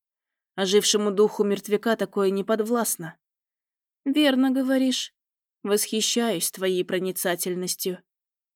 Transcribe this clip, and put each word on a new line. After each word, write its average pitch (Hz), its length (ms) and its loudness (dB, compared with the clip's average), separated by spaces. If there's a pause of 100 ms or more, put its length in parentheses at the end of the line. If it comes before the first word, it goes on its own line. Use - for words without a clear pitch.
(580)
Ожившему 208 540 2
духу 208 320 2
мертвяка 202 500 0
такое 196 360 0
не 196 120 -2
подвластно. 214 720 -2 (880)
«Верно 269 460 2
говоришь. 262 640 0 (480)
Восхищаюсь 214 880 0
твоей 185 340 -2
проницательностью». 180 1160 -4 (540)